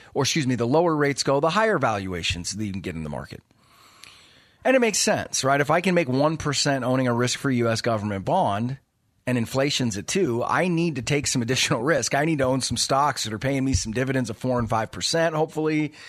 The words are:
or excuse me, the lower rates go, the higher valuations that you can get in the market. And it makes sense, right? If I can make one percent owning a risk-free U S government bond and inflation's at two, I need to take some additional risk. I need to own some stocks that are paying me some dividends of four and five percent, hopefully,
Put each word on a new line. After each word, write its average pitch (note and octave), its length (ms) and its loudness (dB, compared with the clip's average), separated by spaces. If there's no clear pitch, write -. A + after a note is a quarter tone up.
or - 80 0
excuse C3+ 240 0
me, B2+ 80 0
the A#2 120 0
lower D#3+ 280 4
rates C#3+ 300 0
go, C#3 160 2
the D#3+ 100 2
higher G#3+ 280 2
valuations F#2+ 760 -2
that G2+ 120 -6
you G2+ 80 -4
can F#2 100 -6
get F2+ 120 -6
in D#2+ 80 -8
the D2+ 80 -8
market. - 320 -10
And B3+ 120 6
it C4 40 6
makes A3+ 180 2
sense, - 440 0
right? C3+ 180 4
If C#3 100 2
I E3 100 4
can F3+ 140 2
make E3+ 140 2
one C#3+ 280 2
percent C#3 480 0
owning B2+ 240 2
a A#2+ 40 2
risk-free B2 440 0
U A#2 120 2
S A2+ 120 0
government G#2 440 -2
bond B2+ 540 0
and B2+ 100 0
inflation's B2+ 600 0
at G2 100 -8
two, B2+ 380 0
I D#3+ 240 0
need E3 280 0
to C3 60 -6
take C#3 240 -2
some B2+ 160 0
additional B2 400 0
risk. C#3 320 0
I C#3+ 100 2
need D#3+ 140 0
to C3+ 60 2
own C3 160 2
some B2+ 160 -4
stocks C#3 480 0
that G#2+ 80 -8
are G#2+ 60 -4
paying C3+ 260 -2
me C3+ 80 0
some A2+ 200 0
dividends C3 380 0
of G#2+ 60 -8
four B2+ 240 -2
and A2+ 80 -2
five A2+ 240 -2
percent, E3 420 0
hopefully, D#3 580 0